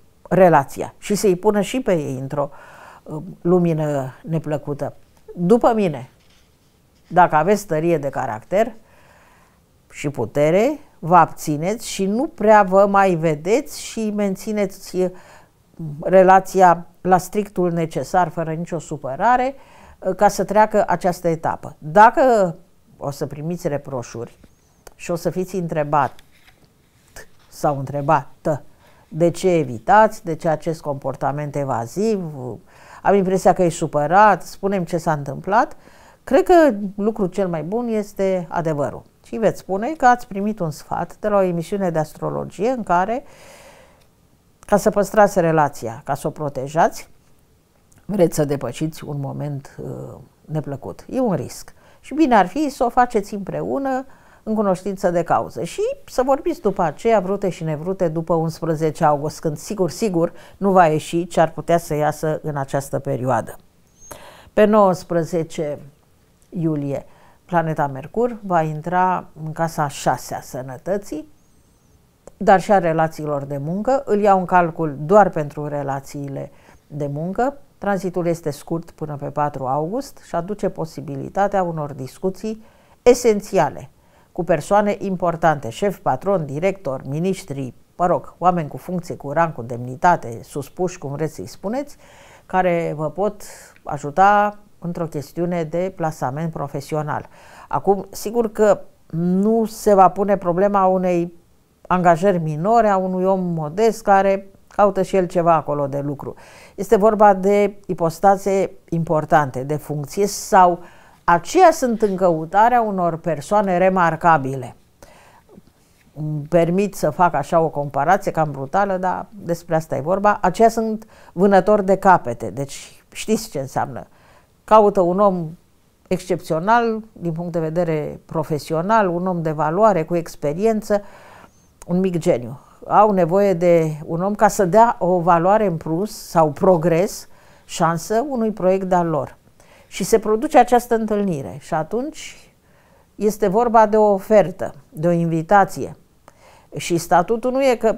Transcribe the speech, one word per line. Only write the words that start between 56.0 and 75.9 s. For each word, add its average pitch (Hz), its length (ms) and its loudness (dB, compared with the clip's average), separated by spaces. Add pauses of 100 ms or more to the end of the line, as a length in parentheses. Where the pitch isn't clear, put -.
să - 200 -4
vorbiți 277 360 -2
după 196 200 -2
aceea, 208 380 0
vrute 196 300 -2
și 165 140 -8
nevrute, 160 440 -4
după 165 260 -2
unsprezece 160 720 -2
august, 147 340 0
când 151 180 -4
sigur, 190 320 -4
sigur 175 440 -2 (240)
nu 196 140 0
va 180 160 8
ieși 160 400 -2
ce - 120 -2
ar 160 120 4
putea 170 260 0
să 165 160 -4
iasă 151 500 -2
în 151 140 -6
această 139 420 -4
perioadă. 127 560 -4 (1000)
Pe 214 120 4
nouăsprezece 170 1120 0 (720)
iulie, 151 560 -4 (400)
planeta 160 420 -2
Mercur 208 540 -4
va 185 200 0
intra 175 640 -2 (160)
în 160 80 -8
casa 160 320 -2
a 143 40 -2
șasea - 540 -4
sănătății, 170 840 -8 (1080)
dar 190 240 4
și - 100 -2
a 196 80 6
relațiilor 156 640 -2
de 143 140 -8
muncă. 196 480 -2
Îl 208 140 0
iau 196 200 4
în 180 60 -4
calcul 165 600 0
doar 190 240 6
pentru 147 380 -6
relațiile 139 840 -8 (360)